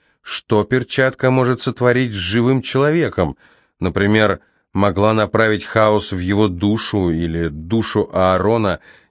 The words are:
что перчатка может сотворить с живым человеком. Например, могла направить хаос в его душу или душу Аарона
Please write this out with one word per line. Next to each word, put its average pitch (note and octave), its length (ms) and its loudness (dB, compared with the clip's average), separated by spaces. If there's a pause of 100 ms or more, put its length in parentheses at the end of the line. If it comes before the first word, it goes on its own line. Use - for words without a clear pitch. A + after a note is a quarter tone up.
(220)
что - 420 -2
перчатка B2+ 640 0
может B2+ 320 0
сотворить B2 500 0
с G#2 40 -10
живым A#2 460 0
человеком. C3+ 760 -2 (420)
Например, G2 640 2 (320)
могла G2+ 420 2
направить G#2+ 500 0
хаос G#2+ 480 0
в F#2+ 60 -4
его G2+ 300 0
душу G2 600 -2
или E2 380 -2
душу F2+ 640 -2
Аарона F#2 680 0 (300)